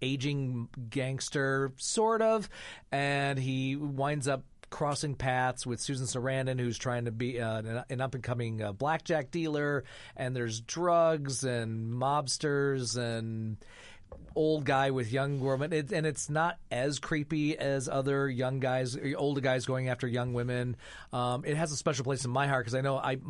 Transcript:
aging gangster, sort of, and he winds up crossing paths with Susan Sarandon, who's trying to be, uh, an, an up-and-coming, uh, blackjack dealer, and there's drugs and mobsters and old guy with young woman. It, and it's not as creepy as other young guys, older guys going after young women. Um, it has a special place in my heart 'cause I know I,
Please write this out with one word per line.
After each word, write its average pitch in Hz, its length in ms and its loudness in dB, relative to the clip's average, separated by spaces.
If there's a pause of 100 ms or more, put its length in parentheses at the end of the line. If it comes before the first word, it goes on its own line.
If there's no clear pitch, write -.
aging 131 680 0 (200)
gangster, 135 880 0
sort 220 440 2
of, 220 280 4 (420)
and 139 460 2
he 131 380 0
winds 143 520 -2
up 135 160 0 (260)
crossing 143 460 -2
paths 127 500 0
with 120 160 -4
Susan 135 240 -2
Sarandon, 131 540 0
who's 120 180 0
trying 123 280 -2
to 117 60 -2
be, 120 300 -2
uh, 113 160 0
an, 113 320 -4
an 127 100 -2
up-and-coming, 120 600 -2
uh, 104 120 -2
blackjack 151 580 0
dealer, 147 520 0 (320)
and 127 200 -2
there's 117 260 -2
drugs 160 840 2
and 113 500 0
mobsters 139 1000 2
and 113 640 -2 (760)
old 156 320 4
guy 139 260 4
with 123 200 0
young 139 300 0
woman. 135 320 2
It, 151 180 0
and 160 140 0
it's - 240 -2
not 160 280 2 (140)
as 131 280 0
creepy 151 580 0
as 139 320 0
other 139 400 2
young 127 320 0
guys, 127 360 0 (200)
older 143 240 2
guys 131 240 2
going 131 240 0
after 127 180 -2
young 123 260 0
women. 123 440 0 (340)
Um, 123 340 0
it 151 120 0
has 160 160 0
a 127 40 -4
special 139 280 0
place 131 180 -2
in 123 80 -2
my 135 160 2
heart 131 180 2
'cause 120 100 -2
I 131 60 2
know 135 160 2
I, 131 200 0 (120)